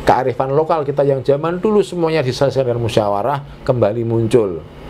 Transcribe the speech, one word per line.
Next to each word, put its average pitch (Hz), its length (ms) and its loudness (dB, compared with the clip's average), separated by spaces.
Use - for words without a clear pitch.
kearifan 131 480 0
lokal 160 320 0
kita 143 160 -2
yang 139 240 0
zaman 165 400 0
dulu 214 160 4
semuanya 160 400 0
diselesaikan 127 560 0
dengan 117 80 -4
musyawarah, 110 800 -2
kembali 117 400 0
muncul. 113 560 2